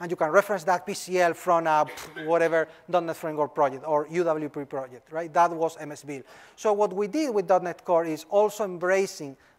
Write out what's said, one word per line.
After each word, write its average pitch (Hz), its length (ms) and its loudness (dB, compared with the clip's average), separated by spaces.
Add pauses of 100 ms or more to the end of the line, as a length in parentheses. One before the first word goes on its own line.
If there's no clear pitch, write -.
and 175 100 -8
you 180 60 -2
can 156 140 0
reference 190 340 4
that 180 200 2
P 202 80 -8
C 185 240 -4
L 175 160 4
from 170 320 2
a, 156 200 4 (400)
whatever 165 420 2 (220)
dot 170 160 0
net 160 100 -6
Framework 151 400 -4
project 135 320 0
or 151 240 2
U 175 140 0
W 156 240 -2
P 143 160 -8
project, 127 480 -12
right? 160 200 -8
That 175 180 4
was 160 260 -2
M 151 160 -12
S - 100 -16
Build. 139 220 -12 (320)
So 214 160 2
what 202 180 2
we 202 160 -2
did 285 260 -2
with 196 140 -2
dot 185 160 4
net 175 220 -8
Core 170 180 2
is 156 260 -6
also 208 360 2
embracing 180 720 -2 (220)